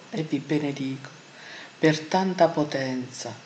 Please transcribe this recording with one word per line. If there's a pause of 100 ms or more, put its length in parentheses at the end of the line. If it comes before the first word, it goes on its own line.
e
vi
benedico (680)
per
tanta
potenza (120)